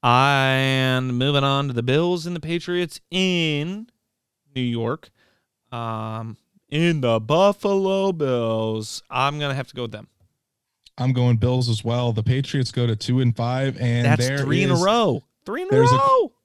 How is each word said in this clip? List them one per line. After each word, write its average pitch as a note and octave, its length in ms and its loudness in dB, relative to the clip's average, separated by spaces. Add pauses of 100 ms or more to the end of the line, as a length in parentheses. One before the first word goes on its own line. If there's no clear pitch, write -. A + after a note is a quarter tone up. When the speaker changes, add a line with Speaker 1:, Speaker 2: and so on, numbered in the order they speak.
Speaker 1:
And C3 1160 2
moving C#3 260 0
on C#3 240 0
to B2+ 60 -6
the A#2+ 80 -2
Bills D#3+ 440 0
and F3 100 -8
the D#3+ 40 -10
Patriots E3+ 600 -6 (100)
in F3+ 800 -2 (680)
New C3 80 -4
York. A#2 480 -4 (640)
Um, A2+ 640 -8 (320)
in D#3+ 320 0
the A#2 200 2
Buffalo G3 920 0
Bills. A2+ 1000 -4
I'm C#3 280 -2
gonna C#3+ 160 -4
have C3 140 -8
to - 60 -20
go B2+ 80 -8
with A2+ 100 -8
them. G#2 160 -16 (880)
Speaker 2:
I'm B2+ 160 0
going B2 260 2
Bills B2 300 2
as G#2+ 160 -2
well. A#2+ 280 0
The G#2+ 100 -2
Patriots C3 480 -2
go A#2+ 160 -2
to A#2 100 0
two B2 240 0
and A#2+ 160 2
five, B2+ 440 -2
and A#2+ 260 0
Speaker 1:
That's C#3+ 200 4
Speaker 2:
there C3+ 120 -2
Speaker 1:
three C#3 240 0
in C#3 80 2
a C3+ 40 4
Speaker 2:
is, E3+ 80 2
Speaker 1:
row. G3 420 2 (200)
Three C4+ 180 -8
in F#4 60 -8
a - 20 -2
Speaker 2:
there's - 220 6
a B4+ 40 6
Speaker 1:
row. C5 360 4 (120)